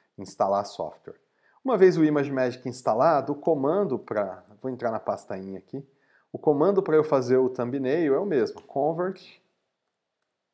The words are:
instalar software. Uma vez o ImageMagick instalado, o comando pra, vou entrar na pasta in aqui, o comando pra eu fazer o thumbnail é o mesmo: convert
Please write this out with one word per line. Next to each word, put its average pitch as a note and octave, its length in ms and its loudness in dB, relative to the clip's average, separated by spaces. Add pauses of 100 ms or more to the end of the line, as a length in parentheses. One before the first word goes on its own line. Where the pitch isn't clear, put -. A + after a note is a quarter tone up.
(180)
instalar G2+ 480 -2
software. - 500 -12 (480)
Uma B3+ 140 0
vez F#3 180 8
o D#3+ 80 4
ImageMagick C3+ 640 0
instalado, C3 640 0
o D3 40 -4
comando D3+ 640 0
pra, G2 460 -6 (180)
vou B2+ 80 -8
entrar A#2+ 220 -6
na A2 80 -6
pasta G#2 380 -6
in F#2+ 180 -12
aqui, C3 260 -12 (520)
o - 40 -10
comando E3+ 460 2
pra D#3+ 140 2
eu D3+ 80 4
fazer B2+ 320 2
o B2+ 120 2
thumbnail C3+ 640 -2
é D3 60 2
o G3 60 -4
mesmo: C#3 380 -2
convert E3 800 -6 (1120)